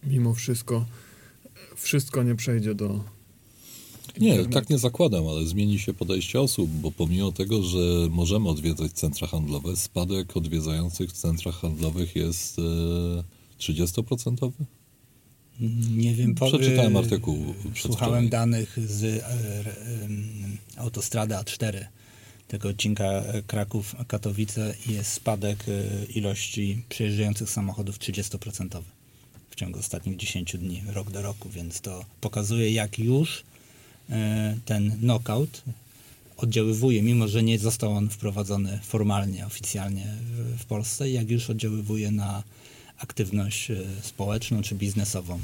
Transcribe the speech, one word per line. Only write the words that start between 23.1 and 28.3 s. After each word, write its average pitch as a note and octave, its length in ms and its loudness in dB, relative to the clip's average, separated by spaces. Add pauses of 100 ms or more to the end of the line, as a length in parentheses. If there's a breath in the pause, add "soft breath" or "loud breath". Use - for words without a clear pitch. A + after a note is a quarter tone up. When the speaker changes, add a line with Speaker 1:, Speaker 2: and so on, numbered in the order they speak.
Speaker 3:
Kraków-Katowice G#2+ 1300 -2 (140)
i A2+ 40 0
jest G#2 200 -2
spadek, G#2 560 -2
e, G2+ 440 -2
ilości G2+ 760 -2
przejeżdżających G#2 600 0
samochodów G2+ 480 -4
trzydziestoprocentowy G2+ 920 -8 (600 soft breath)